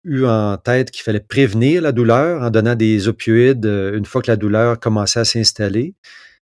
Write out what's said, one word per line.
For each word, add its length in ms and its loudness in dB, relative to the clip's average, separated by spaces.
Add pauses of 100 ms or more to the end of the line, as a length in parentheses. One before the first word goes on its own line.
eu 240 -2
en 300 0
tête 340 -2
qu'il 140 -16
fallait 160 -2
prévenir 600 0
la 120 0
douleur 500 2
en 80 -2
donnant 240 2
des 320 0
opioïdes, 600 2
euh, 300 -2
une 80 -4
fois 180 -4
que 80 -2
la 60 2
douleur 440 0
commençait 400 -2
à 40 0
s'installer, 720 -2 (560)